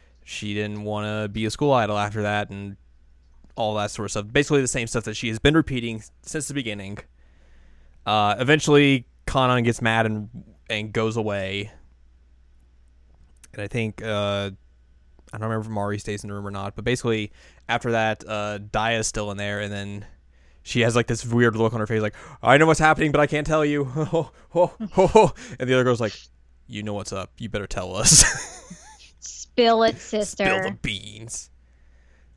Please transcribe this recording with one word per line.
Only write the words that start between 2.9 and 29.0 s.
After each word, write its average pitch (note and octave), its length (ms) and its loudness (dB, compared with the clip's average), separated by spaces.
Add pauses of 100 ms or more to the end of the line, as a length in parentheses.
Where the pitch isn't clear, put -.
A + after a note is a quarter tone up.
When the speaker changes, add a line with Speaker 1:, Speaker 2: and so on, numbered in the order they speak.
Speaker 1:
all G#2+ 200 -2
that G#2 160 -2
sort G#2+ 160 -8
of - 40 -10
stuff. G#2 220 -4
Basically C#3+ 280 2
the B2+ 60 -2
same A#2+ 200 -4
stuff A#2 160 -4
that G#2+ 120 -8
she - 120 -6
has A2+ 100 -4
been C#3+ 160 4
repeating A#2 480 0 (220)
since D3+ 240 -8
the C#3 80 -10
beginning. G#2 420 -8 (1120)
Uh, G#2 320 2
eventually, C#3 680 4 (220)
Kanan B2+ 360 2
gets A#2 200 0
mad A2+ 240 2
and, G#2+ 220 -6 (380)
and G#2+ 240 -6
goes A2 240 -2
away. G2+ 540 -4 (1800)
And G#2+ 80 -10
I G#2 60 -6
think, A2 340 -4
uh, G2+ 480 -2 (840)
I A2+ 40 -12
don't A2 120 -6
remember A2 160 -4
if A2+ 40 -10
Mari G#2 300 -4
stays G#2 240 -8
in G#2 60 -12
the G2+ 40 -10
room G2+ 140 -10
or G2+ 40 -10
not, G2+ 220 -8
but G#2 120 -12
basically, A2+ 480 0 (340)
after A#2+ 240 -2
that, A2 340 0
uh, G#2 340 -6
Daya's A2 480 -2
still G#2+ 220 -4
in G2+ 60 -8
there, G2+ 240 -6
and G#2 140 -6
then G2+ 320 -10 (580)
she - 160 -2
has, A2+ 160 4
like, A#2+ 120 4
this A#2 180 -4
weird A#2 320 4
look A2+ 160 2
on A#2 80 -2
her G#2+ 40 -2
face, A2 160 -2
like, G#2+ 140 -4 (260)
"I A#2+ 160 8
know D#3 80 6
what's D#3+ 140 6
happening, D#3 320 4
but C#3+ 80 4
I D3 80 4
can't D3 180 -2
tell D#3 200 2
you." D3 180 0
<laughs> D3+ 720 -4
And E3+ 260 2 (800)
the B2+ 140 0
other B2+ 100 6
girl's A#2+ 160 2
like, A2 140 -2 (540)
"You G#2 140 -8
know G#2 120 -6
what's G2+ 180 -10
up. F#2+ 280 -8
You A2+ 100 -10
better G2+ 180 -6
tell F#2 260 -6
us." B2 300 6
<laughs> - 960 -8